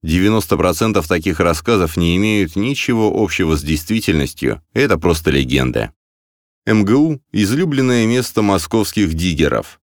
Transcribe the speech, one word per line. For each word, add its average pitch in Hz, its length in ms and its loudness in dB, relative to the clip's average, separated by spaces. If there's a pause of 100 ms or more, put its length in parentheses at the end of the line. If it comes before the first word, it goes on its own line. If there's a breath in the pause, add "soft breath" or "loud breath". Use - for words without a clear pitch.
Девяносто 92 540 2
процентов 90 500 0
таких 87 320 -2
рассказов 85 580 0
не 85 200 2
имеют 101 380 0
ничего 113 560 0 (120)
общего 85 320 0
с 78 60 -2
действительностью, 78 1000 -2 (120)
это 113 240 2
просто 80 340 0
легенды. 64 600 -2 (760)
М 107 180 2
Г 104 80 2
У — 147 260 2 (120)
излюбленное 127 720 0
место 117 360 -2
московских 101 720 0
диггеров. 80 680 -2 (120)